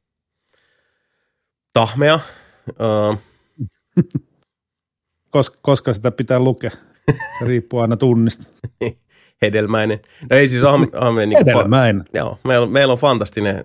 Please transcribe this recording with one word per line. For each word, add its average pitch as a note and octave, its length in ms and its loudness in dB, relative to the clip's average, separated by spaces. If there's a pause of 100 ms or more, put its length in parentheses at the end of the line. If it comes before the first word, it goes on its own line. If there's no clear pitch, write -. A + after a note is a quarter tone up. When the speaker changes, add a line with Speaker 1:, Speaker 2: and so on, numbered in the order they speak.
(1700)
Speaker 1:
Tahmea. B2 400 0 (1000)
Äh. G#2 60 -8 (2000)
Speaker 2:
Kos-, - 320 -2
koska C3+ 320 0
sitä A2+ 180 -2
pitää B2+ 280 -2
lukea? B2+ 320 -2 (680)
Se A#2+ 60 -6
riippuu A#2+ 340 -2
aina A#2 180 0
tunnista. A2+ 460 0 (380)
Speaker 1:
<laughs> - 600 -10
Hedelmäinen. G#2+ 580 -2 (300)
No C3 80 4
ei C#3 100 6
siis, B2 160 0
onhan, C#3 300 4
onhan A#2+ 200 0
me A2 120 0
niinku B2 260 4
fa-, A#2+ 60 2
Speaker 2:
Hedelmäinen. A2+ 560 2
Speaker 1:
joo, - 340 -6
meillä, A#2+ 200 2
meillä C3+ 240 2
on B2 80 0
fantastinen, G#2 640 -2